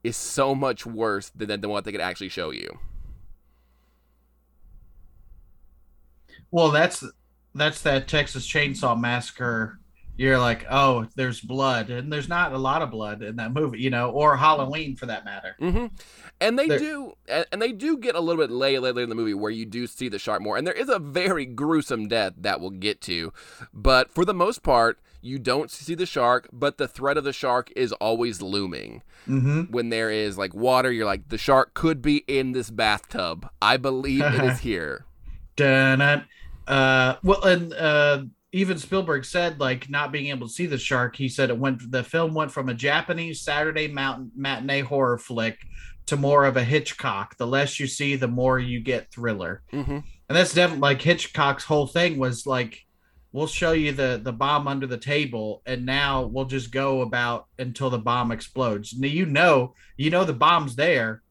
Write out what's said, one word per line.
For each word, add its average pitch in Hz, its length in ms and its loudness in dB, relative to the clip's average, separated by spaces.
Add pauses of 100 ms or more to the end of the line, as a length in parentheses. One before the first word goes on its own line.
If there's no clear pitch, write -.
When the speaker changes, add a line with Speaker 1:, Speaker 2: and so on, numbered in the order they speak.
Speaker 1:
is 117 120 -4
so - 380 0
much 135 320 -2
worse 110 500 -4
than, 104 120 -8
than, 104 140 -4
than 104 100 -4
what 101 120 -2
they 107 80 -8
could 101 80 -6
actually 92 300 -6
show 85 220 -6
you. 50 260 -12 (3750)
Speaker 2:
Well, 170 180 4
that's, 156 340 2 (520)
that's 151 260 -2
that 135 260 2
Texas 143 400 -2
Chainsaw 135 520 0
Massacre. 120 800 -4 (360)
You're 131 220 4
like, 120 320 0
"Oh, 127 460 4
there's 127 260 -4
blood," 123 480 -2
and 127 240 -6
there's 147 160 -6
not 170 240 0
a 131 60 -4
lot 135 240 0
of 127 80 -6
blood 107 320 -8
in 110 140 -8
that 117 140 -6
movie, 131 280 -2
you 131 100 0
know, 120 220 0
or 147 260 6
Halloween 143 580 2
for 123 120 -10
that 107 180 -8
matter. 98 340 -12
Speaker 1:
Mm-hmm. 185 280 0 (520)
And 226 200 2
they 302 80 2
Speaker 2:
There 302 100 2
Speaker 1:
do, 294 360 -6 (140)
and, 151 240 -2
and 196 80 -6
they 233 120 0
do 269 260 -2
get 233 160 -2
a 170 60 0
little 170 200 2
bit 135 120 4
later, 135 300 2
later 123 200 0
in 120 80 -2
the 113 60 -4
movie 113 180 0
where 101 160 -2
you 113 160 -6
do 117 220 -6
see 127 220 -6
the 101 100 -6
shark 101 240 -2
more, 104 120 -2
and 139 120 0
there 180 80 -2
is 262 120 -2
a 226 120 2
very 160 480 -2
gruesome 127 600 0
death 104 300 0
that 90 240 -2
we'll 90 80 -6
get 98 320 -4
to, 82 320 -6 (400)
but 127 380 4
for 170 120 0
the 190 120 0
most 190 260 0
part, 117 380 4 (240)
you 135 160 -10
don't 127 320 -2
see 151 240 -8
the 170 100 -2
shark, 123 480 2
but 139 240 -2
the 139 100 -2
threat 139 300 -2
of 147 60 -2
the 135 100 -4
shark 127 420 0
is 120 180 0
always 113 460 0
looming. 90 640 -6 (260)
Speaker 2:
Mm-hmm. 143 440 2
Speaker 1:
When 117 180 -2
there 113 220 0
is, 107 260 -2
like, 95 160 -4
water, 127 380 2
you're 113 160 0
like, 98 220 -4
"The 113 100 -6
shark 135 340 4
could 156 300 0
be 147 140 2 (100)
in 131 240 0
this 123 180 -4
bathtub. 101 800 -2 (140)
I 117 140 6
believe 135 460 0
it 143 200 2
is 127 160 2
Speaker 2:
<laughs> 123 100 -4
Speaker 1:
here." 80 360 -4 (500)
Speaker 2:
Dun-dun. 135 720 4 (420)
Uh, 131 560 4
well, 190 200 4
and, 175 300 4
uh, 147 500 4 (300)
even 185 240 0
Spielberg 160 480 -2
said, 175 340 -2
like, 127 300 -2
not 143 220 -2
being 143 160 -4
able 131 200 -6
to 113 60 -12
see 180 140 -2
the 147 100 -2
shark, 123 380 0
he 135 120 -2
said 127 220 2
it 117 80 0
went, 123 340 -2
the 127 120 0
film 165 320 0
went 151 160 -2
from 131 180 -4
a 123 40 -2
Japanese 156 680 -2
Saturday 156 460 -2
mountain, 135 480 -6
matinee 139 460 -2
horror 131 360 2
flick 113 400 -4 (480)
to - 100 0
more 139 300 6
of 131 100 2
a 127 80 4
Hitchcock. 117 720 -2
The 120 100 -4
less 135 320 0
you 139 80 -4
see, 139 280 -2
the 131 120 -2
more 127 320 2
you 123 200 -4
get 120 320 -4
thriller. 104 520 -6 (100)
Speaker 1:
Mm-hmm. 143 180 -4
Speaker 2:
And 147 120 -6 (340)
that's 175 160 4
definitely, 165 280 4
like, 139 200 4
Hitchcock's 151 640 2
whole 147 220 2
thing 170 320 0
was, 123 260 -2
like, 127 400 -4 (480)
"We'll 147 140 -2
show 165 260 0
you 156 180 2
the, 131 320 -2
the 107 100 -4
bomb 139 340 0
under 139 200 -2
the 123 120 -4
table, 120 640 -4
and 123 200 -6
now 135 360 0
we'll 127 240 -4
just 123 260 -6
go 135 300 0
about 120 460 -2 (120)
until 127 300 -4
the 123 100 0
bomb 117 320 0
explodes." 110 640 -4
Now, 135 100 0
you 160 180 2
know, 143 480 4 (240)
you 147 140 0
know 175 120 4
the 165 100 0
bomb's 147 420 4
there 123 540 0